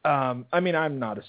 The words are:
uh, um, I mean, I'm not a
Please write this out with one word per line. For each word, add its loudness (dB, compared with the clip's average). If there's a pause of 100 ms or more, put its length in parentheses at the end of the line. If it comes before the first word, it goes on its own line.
uh, 2
um, 0
I 4
mean, 0
I'm 0
not -4
a -10